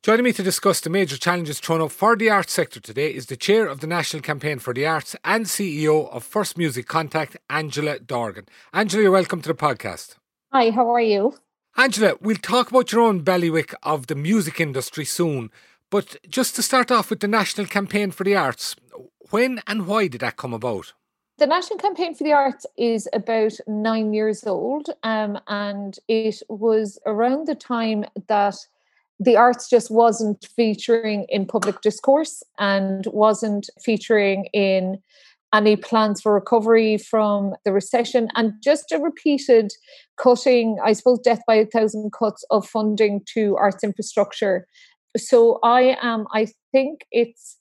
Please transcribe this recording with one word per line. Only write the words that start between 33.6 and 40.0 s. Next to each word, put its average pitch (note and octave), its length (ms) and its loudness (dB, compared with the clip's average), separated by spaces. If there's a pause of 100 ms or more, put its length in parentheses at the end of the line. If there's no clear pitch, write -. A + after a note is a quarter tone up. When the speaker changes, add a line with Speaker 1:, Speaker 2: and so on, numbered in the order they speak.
Speaker 2:
featuring G3+ 720 0
in F#3+ 460 0 (560)
any G#3+ 220 6
plans G#3+ 440 0
for G#3 140 2
recovery A3 640 4
from G#3 560 0 (100)
the G3+ 80 0
recession, A3+ 640 0
and A3+ 200 0 (100)
just D#4 280 0
a D#4+ 60 -2
repeated C#4 720 2 (480)